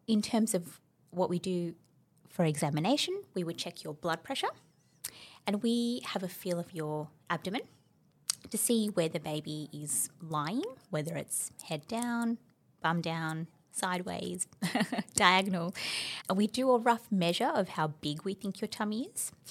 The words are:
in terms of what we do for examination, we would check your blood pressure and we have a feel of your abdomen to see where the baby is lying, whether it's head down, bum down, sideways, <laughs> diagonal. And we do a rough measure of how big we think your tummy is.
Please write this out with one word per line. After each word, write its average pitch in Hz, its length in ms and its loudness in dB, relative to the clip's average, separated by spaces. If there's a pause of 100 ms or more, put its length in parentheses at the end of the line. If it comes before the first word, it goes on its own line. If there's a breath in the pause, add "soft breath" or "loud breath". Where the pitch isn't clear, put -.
in 214 140 4
terms 220 320 2
of 175 260 -4 (320)
what 175 180 2
we 175 100 2
do 175 360 -2 (540)
for - 160 2
examination, 160 760 2 (120)
we 180 100 -2
would 165 140 -4
check - 260 -8
your 156 100 -8
blood 165 300 -2
pressure 277 260 -2 (960 loud breath)
and 202 160 -2
we 240 440 0
have - 180 -4
a 185 60 -4
feel 175 300 -4
of 175 140 -8
your 151 360 -4 (200)
abdomen 180 320 -4 (880)
to 220 80 -4
see 220 300 2
where 175 220 0
the 165 100 -4
baby 151 520 -6
is 147 380 -4 (120)
lying, 160 420 -2 (260)
whether 156 260 -2
it's - 360 -6 (120)
head 156 240 -6
down, 233 500 -2 (440)
bum 170 200 2
down, 160 460 -4 (240)
sideways, 180 760 -4 (140)
<laughs> 208 540 2
diagonal. 185 580 6 (560 loud breath)
And 190 80 2
we 208 100 6
do 262 240 4
a 247 80 10
rough 233 320 2
measure 180 420 4
of 196 160 2
how 156 180 2
big 151 360 -4
we 196 100 -2
think - 280 -6
your 214 60 -2
tummy 220 460 -4
is. - 180 -6 (200 loud breath)